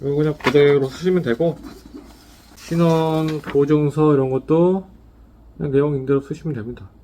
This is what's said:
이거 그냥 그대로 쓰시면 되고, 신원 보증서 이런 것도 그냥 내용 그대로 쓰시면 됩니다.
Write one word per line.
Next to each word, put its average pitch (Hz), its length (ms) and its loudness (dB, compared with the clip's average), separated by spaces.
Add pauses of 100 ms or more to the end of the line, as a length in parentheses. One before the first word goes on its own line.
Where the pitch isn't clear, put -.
이거 139 140 -4
그냥 151 260 0
그대로 143 460 4
쓰시면 175 360 -2
되고, 143 340 -2 (960)
신원 160 720 0 (160)
보증서 151 720 2
이런 135 160 0
것도 170 560 0 (680)
그냥 151 160 -6
내용 143 280 0
그대로 135 200 0
쓰시면 143 360 -8
됩니다. 113 340 -12 (140)